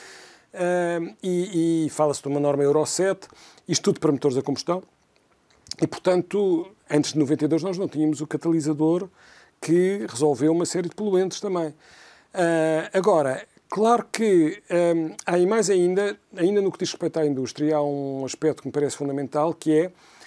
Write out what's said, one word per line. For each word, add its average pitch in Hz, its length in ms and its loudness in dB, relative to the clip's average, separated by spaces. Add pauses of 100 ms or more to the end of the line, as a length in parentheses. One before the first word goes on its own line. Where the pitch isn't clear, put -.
(540)
Ah, 175 680 -2
e, 170 640 0
e 143 40 -2
fala-se 151 320 0
de - 80 -8
uma 143 100 0
norma 143 240 2
Euro 147 220 4
sete, 190 420 -2 (400)
isto - 160 -2
tudo - 160 0
para 156 120 2
motores 135 260 0
a 135 40 -2
combustão. 175 420 -4 (1000)
E, 160 60 0
portanto, 180 760 0 (240)
antes 147 220 0
de 151 80 -2
noventa 143 240 0
e 151 60 2
dois 156 120 0
nós 180 160 -6
não 101 120 -4
tínhamos 151 320 -2
o 156 60 -8
catalisador 160 840 -2 (500)
que 185 480 2
resolveu 147 460 2
uma 170 120 0
série 175 220 -4
de - 80 -12
poluentes 190 460 0
também. 170 320 -4 (600)
Ah, 165 600 0
agora, 180 520 2 (220)
claro 220 420 2
que, 196 520 2 (340)
hum, 160 180 -4 (120)
há 180 100 -2
aí 180 100 4
mais 208 240 2
ainda, 190 460 2 (220)
ainda 196 240 2
no 190 100 0
que - 60 -10
diz 170 140 -4
respeito 165 280 -4
à 156 60 2
indústria, 143 500 -2
há 147 80 2
um 139 400 -4
aspecto 135 380 -4
que - 60 -8
me 127 40 -10
parece 143 240 -2
fundamental, 143 580 -2
que 156 380 2 (360)